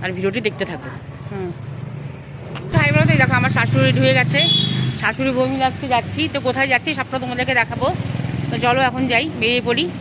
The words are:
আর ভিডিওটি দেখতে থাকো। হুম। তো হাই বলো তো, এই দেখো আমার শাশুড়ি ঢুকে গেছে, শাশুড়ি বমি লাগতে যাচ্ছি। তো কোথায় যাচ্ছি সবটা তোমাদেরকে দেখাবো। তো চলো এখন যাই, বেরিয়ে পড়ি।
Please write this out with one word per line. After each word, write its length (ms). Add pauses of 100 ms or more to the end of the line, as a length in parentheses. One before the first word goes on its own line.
আর 120
ভিডিওটি 320
দেখতে 240
থাকো। 180 (400)
হুম। 200 (1200)
তো 120
হাই 120
বলো 140
তো, 80
এই 60
দেখো 200
আমার 160
শাশুড়ি 400
ঢুকে 220
গেছে, 200 (640)
শাশুড়ি 360
বমি 280
লাগতে 280
যাচ্ছি। 280 (120)
তো 40 (100)
কোথায় 260
যাচ্ছি 160 (100)
সবটা 240
তোমাদেরকে 380
দেখাবো। 260 (640)
তো 60 (100)
চলো 140 (100)
এখন 120 (100)
যাই, 140 (160)
বেরিয়ে 260
পড়ি। 180 (160)